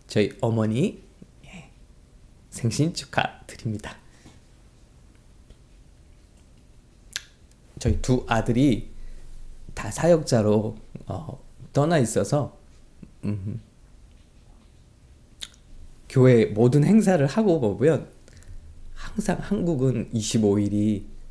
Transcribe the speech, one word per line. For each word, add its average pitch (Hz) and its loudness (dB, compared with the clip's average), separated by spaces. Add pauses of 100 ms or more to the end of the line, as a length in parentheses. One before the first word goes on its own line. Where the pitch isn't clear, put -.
저희 - 0
어머니, 113 0 (440)
예, 170 -20 (800)
생신 143 -2
축하드립니다. - -6 (3750)
저희 - 0
두 127 0
아들이 113 2 (840)
다 - -10
사역자로, 110 2 (300)
어, - -10 (280)
떠나 156 2
있어서, 113 -2 (640)
음, 104 -6 (2500)
교회 127 6
모든 123 4
행사를 185 4
하고 175 2
보면 117 0 (840)
항상 - -4
한국은 143 -2
이십오 104 2
일이 104 0 (240)